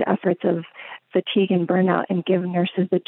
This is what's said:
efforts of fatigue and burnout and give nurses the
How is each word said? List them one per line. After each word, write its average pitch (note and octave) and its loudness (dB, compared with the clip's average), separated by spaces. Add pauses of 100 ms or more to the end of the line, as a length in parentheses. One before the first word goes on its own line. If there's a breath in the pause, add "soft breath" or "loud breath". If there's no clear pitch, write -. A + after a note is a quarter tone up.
efforts F#3 0
of E3+ 0 (500 loud breath)
fatigue F#3+ 0
and F3 2
burnout F#3 2
and F3+ -2
give F#3 2
nurses F3+ -2
the F3+ 0